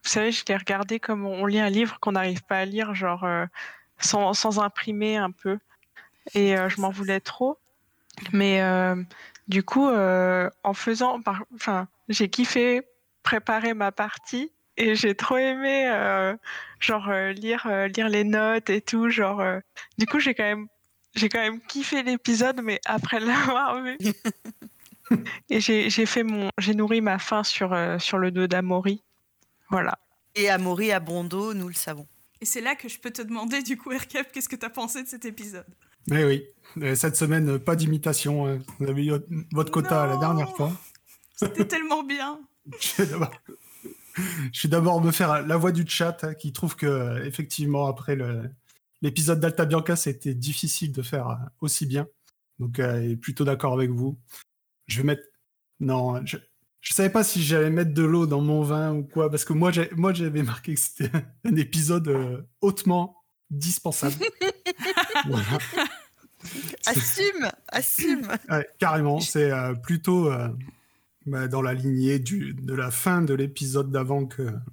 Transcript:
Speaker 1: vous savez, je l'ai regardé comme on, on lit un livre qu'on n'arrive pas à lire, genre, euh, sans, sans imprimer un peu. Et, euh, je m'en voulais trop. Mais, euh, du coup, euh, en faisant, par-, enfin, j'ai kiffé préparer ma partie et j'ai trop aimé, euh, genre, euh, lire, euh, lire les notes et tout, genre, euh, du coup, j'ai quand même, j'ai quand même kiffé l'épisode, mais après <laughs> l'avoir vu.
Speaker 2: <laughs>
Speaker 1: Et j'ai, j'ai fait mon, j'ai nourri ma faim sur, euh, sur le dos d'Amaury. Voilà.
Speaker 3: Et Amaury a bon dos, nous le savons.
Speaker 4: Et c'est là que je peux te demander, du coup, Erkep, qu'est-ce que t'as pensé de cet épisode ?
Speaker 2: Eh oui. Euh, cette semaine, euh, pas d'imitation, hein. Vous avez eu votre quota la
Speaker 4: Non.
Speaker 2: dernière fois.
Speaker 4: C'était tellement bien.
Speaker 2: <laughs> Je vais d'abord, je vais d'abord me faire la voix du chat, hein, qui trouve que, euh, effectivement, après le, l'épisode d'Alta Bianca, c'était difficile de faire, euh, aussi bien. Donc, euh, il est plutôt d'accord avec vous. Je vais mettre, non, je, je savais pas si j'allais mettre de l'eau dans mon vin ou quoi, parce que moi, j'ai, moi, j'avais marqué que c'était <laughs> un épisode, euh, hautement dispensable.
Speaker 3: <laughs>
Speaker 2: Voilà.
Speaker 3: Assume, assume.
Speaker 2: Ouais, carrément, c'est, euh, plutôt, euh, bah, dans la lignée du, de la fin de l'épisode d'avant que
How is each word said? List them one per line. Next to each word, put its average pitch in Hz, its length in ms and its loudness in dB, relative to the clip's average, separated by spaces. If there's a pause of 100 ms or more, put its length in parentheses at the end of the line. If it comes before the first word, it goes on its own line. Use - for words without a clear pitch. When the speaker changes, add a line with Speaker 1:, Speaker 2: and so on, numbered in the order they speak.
Speaker 1:
vous - 60 -4
savez, 220 220 2
je 226 160 -4
l'ai 196 80 2
regardé 196 440 -2
comme 208 260 -4
on, 190 160 -4
on 196 60 0
lit 208 120 2
un 214 120 2
livre 220 280 0
qu'on 208 120 -2
n'arrive 185 320 -2
pas 190 160 -2
à 190 60 0
lire, 208 280 -4
genre, 180 300 -2
euh, 175 220 0 (560)
sans, 202 320 2
sans 208 260 0
imprimer 214 580 0
un 190 140 0
peu. 196 260 -4 (760)
Et, 196 240 4
euh, 185 120 2
je 196 100 -4
m'en 196 120 2
voulais 190 280 -2
trop. 262 380 -2 (760)
Mais, 196 280 4
euh, 185 340 2 (520)
du 190 160 2
coup, 277 260 4
euh, 185 600 4 (140)
en 196 100 0
faisant, 240 480 0
par-, 196 220 -2 (120)
enfin, 190 320 -2 (220)
j'ai 208 200 2
kiffé 247 520 2 (420)
préparer 226 500 0
ma 202 180 0
partie 240 600 -6 (260)
et 220 180 4
j'ai 214 200 2
trop - 220 0
aimé, 262 520 2
euh, 196 460 0 (440)
genre, 208 300 0
euh, 196 240 0
lire, 226 340 -4
euh, 196 200 0
lire 220 220 0
les 208 140 2
notes 214 460 2
et 202 120 2
tout, 233 280 0
genre, 202 320 0
euh, 185 180 0 (380)
du 220 80 2
coup, 285 140 0
j'ai 269 140 2
quand 220 100 -2
même, 208 240 -2 (480)
j'ai 220 140 2
quand 233 100 -2
même 220 220 -2
kiffé 277 420 -4
l'épisode, 247 580 0
mais 220 240 -2
après 220 340 -2
<laughs> - 20 -2
l'avoir 254 600 2
vu. 254 160 -6
Speaker 2:
<laughs> - 1500 -4
Speaker 1:
Et 220 100 2
j'ai, 214 300 4
j'ai 220 160 2
fait 233 180 0
mon, 208 260 0 (100)
j'ai 208 160 2
nourri 214 260 2
ma 196 160 2
faim 208 260 0
sur, 185 300 0
euh, 175 240 0
sur 185 220 0
le 185 120 4
dos 185 160 2
d'Amaury. 185 540 0 (680)
Voilà. - 280 0 (380)
Speaker 3:
Et 202 140 2
Amaury 185 420 2
a 190 80 4
bon 170 240 -4
dos, 196 320 -4
nous 185 120 -4
le 175 60 -10
savons. 147 340 -6 (340)
Speaker 4:
Et 226 40 -8
c'est 233 160 -2
là 262 140 -2
que 254 120 -16
je - 120 -14
peux 247 120 -8
te 240 120 -10
demander, 233 400 -4
du 240 120 -2
coup, - 160 -12
Erkep, 254 400 -6
qu'est-ce 269 160 -8
que - 80 -8
t'as 226 140 -10
pensé 233 340 -6
de 254 40 -12
cet 247 180 -14
épisode ? 208 400 -12 (460)
Speaker 2:
Eh 151 120 4
oui. 139 220 2 (360)
Euh, 135 140 0
cette 151 220 0
semaine, 156 320 2
euh, 139 100 0
pas 170 160 2
d'imitation, 151 720 0
hein. 135 120 -2 (200)
Vous 139 80 0
avez 139 200 0
eu 151 40 2 (400)
votre 156 200 0
quota 151 340 2
la 135 80 0
Speaker 4:
Non. 139 60 2
Speaker 2:
dernière 156 360 0
fois. 147 160 -2 (640)
Speaker 4:
C'était - 320 0
tellement 311 360 -2
bien. 277 360 -6 (260)
Speaker 2:
<laughs> 147 140 -16
Je - 220 -2
vais 180 80 2
d'abord, 156 220 -4 (1200)
je - 100 -8
vais 151 60 2
d'abord 170 340 4
me 165 80 4
faire 151 360 2
la 160 100 2
voix 180 140 4
du 170 160 2
chat, 170 360 -2
hein, 156 120 -6
qui 151 180 -8
trouve - 220 -4
que, - 100 -4
euh, 131 400 0
effectivement, 143 600 -2
après 135 280 -2
le, 120 280 -4 (580)
l'épisode 151 380 0
d'Alta 165 260 2
Bianca, 160 300 2
c'était 139 400 -2
difficile 147 560 -4
de 127 100 -4
faire, 123 280 -4
euh, 120 60 -2 (260)
aussi 151 260 -2
bien. 143 180 -2 (540)
Donc, 123 200 -4
euh, 120 240 2
il 117 100 0
est - 20 0
plutôt 127 280 -4
d'accord 135 300 0
avec 131 160 2
vous. 123 300 -2 (680)
Je 110 100 -2
vais 131 80 0
mettre, 147 180 2 (560)
non, 127 460 0
je, - 120 -8 (440)
je - 120 -4
savais 196 160 4
pas 214 140 2
si 180 200 0
j'allais 156 260 4
mettre 160 240 2
de 160 100 4
l'eau 165 220 6
dans 147 160 2
mon 151 220 4
vin 156 300 0
ou 147 100 -2
quoi, 151 260 0
parce 151 160 -2
que 165 80 -2
moi, 170 180 4
j'ai, 170 240 2
moi, 180 180 4
j'avais 156 300 0
marqué 120 320 -4
que - 40 -2
c'était - 320 -2 (180)
<laughs> - 160 -14
un 226 100 4
épisode, 160 520 2
euh, 131 340 0 (200)
hautement 185 540 2 (340)
dispensable. 165 680 -2
Speaker 3:
<laughs> 359 60 0 (1000)
Speaker 2:
Voilà. 117 300 0 (1300)
Speaker 3:
Assume, 302 680 2 (160)
assume. 269 600 0 (220)
Speaker 2:
Ouais, 151 180 0 (120)
carrément, 156 400 2
c'est, 151 320 2
euh, 127 220 -2
plutôt, 165 580 2
euh, 120 160 -2 (800)
bah, 131 240 -4
dans 131 120 0
la 127 120 0
lignée 131 460 2
du, 139 340 -4
de 131 200 -6
la 127 180 -4
fin 180 300 2
de 143 120 2
l'épisode 135 580 -2
d'avant 135 340 0
que 127 240 -6 (240)